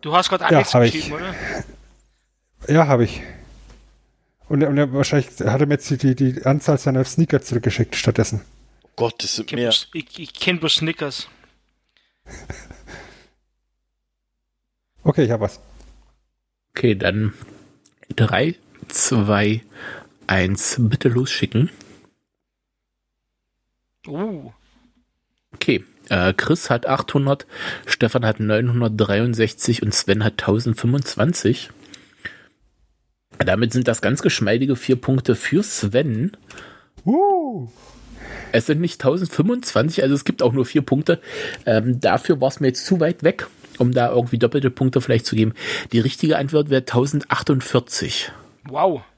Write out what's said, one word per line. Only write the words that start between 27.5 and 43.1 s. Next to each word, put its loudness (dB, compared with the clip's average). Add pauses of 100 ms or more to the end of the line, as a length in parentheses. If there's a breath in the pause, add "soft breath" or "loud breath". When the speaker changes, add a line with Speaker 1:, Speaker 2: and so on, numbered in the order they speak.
Speaker 4:
Stefan 0
hat 0
neunhundertdreiundsechzig 2
und 0
Sven 0
hat 0
tausendfünfundzwanzig. 0 (1700 loud breath)
Damit 0
sind 0
das 0
ganz 0
geschmeidige 2
vier 0
Punkte 0
für 0
Sven. -2 (680 loud breath)
Speaker 2:
Uh. 0 (840 loud breath)
Speaker 4:
Es 2
sind 2
nicht -4
tausendfünfundzwanzig, 0
also 2
es -4
gibt -2
auch 2
nur 0
vier 0
Punkte. 0 (460 loud breath)
Ähm, 2
dafür 2
war's -2
mir 2
jetzt -4
zu 2
weit 0